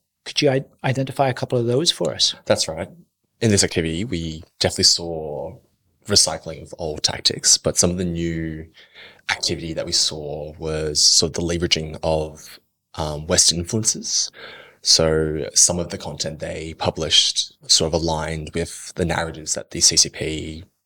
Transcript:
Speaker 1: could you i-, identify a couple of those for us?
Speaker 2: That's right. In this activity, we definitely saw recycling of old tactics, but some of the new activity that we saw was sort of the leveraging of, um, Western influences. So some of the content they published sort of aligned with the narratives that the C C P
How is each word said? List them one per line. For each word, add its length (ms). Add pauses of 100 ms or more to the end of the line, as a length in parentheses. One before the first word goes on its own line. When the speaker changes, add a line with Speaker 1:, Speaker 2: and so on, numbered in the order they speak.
(240)
Speaker 1:
could 180
you 80
i-, 140 (180)
identify 460
a 60
couple 240
of 80
those 260
for 200
us? 220 (120)
Speaker 2:
That's 200
right. 220 (520)
In 120
this 100
activity, 420
we 380 (160)
definitely 260
saw 720 (480)
recycling 560
of 160
old 260
tactics, 520
but 200
some 140
of 80
the 60
new 600 (640)
activity 440
that 120
we 60
saw 640
was 420
sort 300
of 40
the 200
leveraging 480
of, 560 (380)
um, 320
Western 320
influences. 720 (520)
So 720
some 240
of 120
the 80
content 420
they 340
published 840 (140)
sort 240
of 80
aligned 500
with 440
the 80
narratives 500
that 160
the 100
C 160
C 120
P 560 (200)